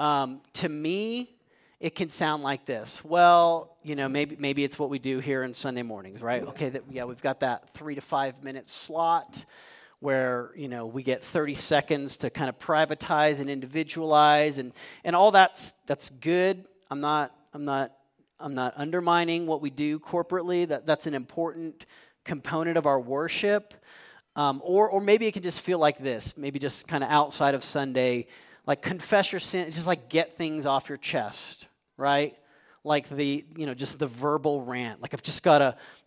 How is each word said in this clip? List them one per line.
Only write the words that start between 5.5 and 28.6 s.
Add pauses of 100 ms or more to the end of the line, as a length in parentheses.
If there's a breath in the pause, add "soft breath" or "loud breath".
Sunday
mornings,
right?
Okay,
that,
yeah,
we've
got
that
three
to
five
minute
slot (560 loud breath)
where,
you
know,
we
get
thirty
seconds
to
kind
of
privatize
and
individualize,
and, (320 loud breath)
and
all
that's, (120)
that's
good. (240)
I'm
not, (220)
I'm
not, (480)
I'm
not
undermining
what
we
do
corporately.
That,
that's
an
important (380 soft breath)
component
of
our
worship. (640 loud breath)
Um,
or,
or
maybe
it
can
just
feel
like
this,
maybe
just
kinda
outside
of
Sunday, (400 loud breath)